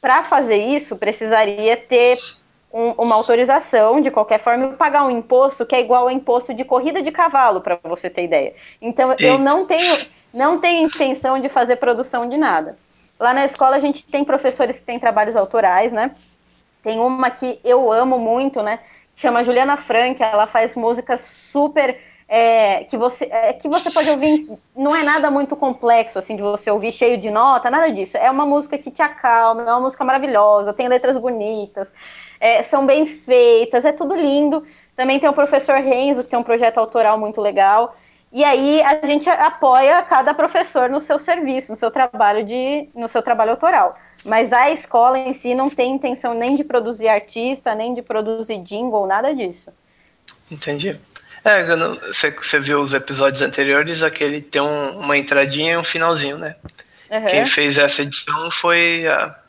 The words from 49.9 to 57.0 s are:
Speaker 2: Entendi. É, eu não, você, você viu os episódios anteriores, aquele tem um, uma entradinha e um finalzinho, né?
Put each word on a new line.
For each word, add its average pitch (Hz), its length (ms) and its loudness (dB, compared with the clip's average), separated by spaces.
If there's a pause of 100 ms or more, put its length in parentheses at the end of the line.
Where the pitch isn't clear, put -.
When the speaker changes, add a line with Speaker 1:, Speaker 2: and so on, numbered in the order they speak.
Speaker 2:
Entendi. 151 480 -8 (460)
É, 208 160 4
eu 165 160 0
não, 165 180 -2
você, - 360 -4
você - 280 -4
viu 143 220 -2
os 139 120 -4
episódios 135 480 -2
anteriores, 147 600 -2
aquele 147 380 -2
tem 143 200 -4
um, 147 380 -6
uma 143 180 -2
entradinha 143 560 0
e 170 40 0
um 170 60 -4
finalzinho, 160 540 -4
né? 156 200 -14 (520)